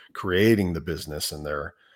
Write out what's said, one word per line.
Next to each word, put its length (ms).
creating 580
the 80
business 520
and 120
they're 300